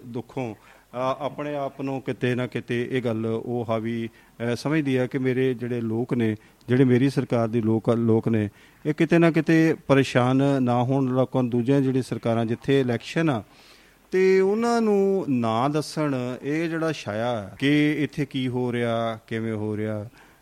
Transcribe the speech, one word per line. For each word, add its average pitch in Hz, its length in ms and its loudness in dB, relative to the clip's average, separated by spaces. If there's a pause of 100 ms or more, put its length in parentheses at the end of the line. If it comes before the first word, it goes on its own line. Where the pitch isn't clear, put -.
ਦੁੱਖੋਂ, 120 500 -10
ਅਹ, 131 720 -8
ਆਪਣੇ 147 300 -8
ਆਪ 139 260 -6
ਨੂੰ 135 200 -6
ਕਿਤੇ 123 340 -4
ਨਾ 123 120 -4
ਕਿਤੇ 120 440 -6
ਇਹ 127 100 -2
ਗੱਲ 113 240 -4
ਉਹ 113 440 -4
ਹਾਵੀ, 113 460 -4
ਅਹ, - 400 -6
ਸਮਝਦੀ 139 400 -2
ਆ 127 120 0
ਕਿ 143 100 -6
ਮੇਰੇ 131 360 0
ਜਿਹੜੇ 120 280 -6
ਲੋਕ 113 320 -2
ਨੇ, 113 220 2 (320)
ਜਿਹੜੇ 127 160 6
ਮੇਰੀ 127 260 4
ਸਰਕਾਰ 123 380 0
ਦੀ 113 140 0
ਲੋਕ, 110 280 0
ਲੋਕ 117 380 2
ਨੇ, 110 220 0 (360)
ਇਹ 151 80 0
ਕਿਤੇ 165 240 4
ਨਾ 170 140 6
ਕਿਤੇ 160 440 4 (120)
ਪਰੇਸ਼ਾਨ 135 760 4
ਨਾ 123 200 2
ਹੋਣ, 135 220 0
ਲੋਕਾਂ 127 380 0
ਨੂੰ 123 60 0
ਦੂਜੀਆਂ 120 320 2
ਜਿਹੜੀ 131 200 0
ਸਰਕਾਰਾਂ 117 440 -2
ਜਿੱਥੇ 120 340 0
ਇਲੈਕਸ਼ਨ 131 500 0
ਆ 113 140 -2 (680)
ਤੇ 190 280 4
ਉਹਨਾਂ 226 420 2
ਨੂੰ 196 480 2
ਨਾ 117 380 0
ਦੱਸਣ, 147 480 -2 (280)
ਇਹ 160 260 -4
ਜਿਹੜਾ 160 220 -4
ਛਾਇਆ 113 500 -4
ਹੈ 95 180 -14
ਕਿ 147 400 2
ਇੱਥੇ 147 260 -4
ਕੀ 131 220 -4
ਹੋ 123 240 -2
ਰਿਹਾ, 117 560 -2
ਕਿਵੇਂ 113 260 -4
ਹੋ 107 240 -4
ਰਿਹਾ, 107 280 -6 (360)